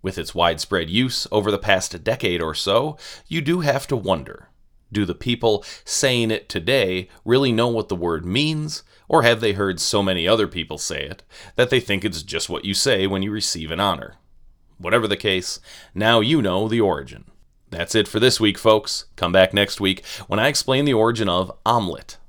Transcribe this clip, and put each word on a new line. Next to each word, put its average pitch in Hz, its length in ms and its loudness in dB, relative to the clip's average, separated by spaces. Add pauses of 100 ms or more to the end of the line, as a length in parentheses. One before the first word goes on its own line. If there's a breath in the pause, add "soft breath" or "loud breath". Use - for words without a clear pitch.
With 92 160 -6
its 82 160 -8
widespread 85 560 0
use 120 420 -2
over 104 200 2
the 98 60 2
past 92 460 0
decade 90 380 -2
or 80 140 -4
so, 123 420 0 (300 loud breath)
you 160 140 -4
do 170 200 0
have 139 260 0
to 135 100 -2
wonder, 92 520 -4 (420)
do 104 120 0
the 87 120 -4
people 117 500 0 (180 loud breath)
saying 120 480 0
it - 180 -6
today 92 600 0 (160 soft breath)
really 131 260 4
know 113 160 2
what 113 220 -2
the 98 60 -2
word 85 300 -2
means, 151 580 -2 (240 soft breath)
or 151 160 4
have 117 180 4
they 107 120 0
heard 95 260 -2
so 101 240 0
many 90 240 0
other 107 200 2
people 78 300 -8
say 73 240 -6
it 71 220 -12 (320 loud breath)
that 127 140 2
they 131 100 4
think 101 260 -2
it's 85 160 -4
just - 260 -6
what 87 160 -6
you 98 120 -2
say 98 320 2
when 95 160 -2
you 104 80 -4
receive 80 400 -6
an 82 80 -6
honor? 87 380 -2 (600)
Whatever 110 300 0
the 101 100 0
case, 92 420 -2 (340 loud breath)
now 110 280 4
you 139 200 2
know 98 260 0
the 117 120 0
origin. 78 460 -2 (440)
That's - 240 -6
it 208 140 4
for - 120 -2
this 123 200 4
week, 104 180 2
folks. - 480 2 (100)
Come 87 160 -2
back 92 220 6
next 101 260 0
week 95 240 0 (240 loud breath)
when 101 120 0
I 120 80 4
explain 139 380 0
the 139 80 4
origin 110 360 2
of 92 220 0 (160)
omelet. 98 500 -2 (120)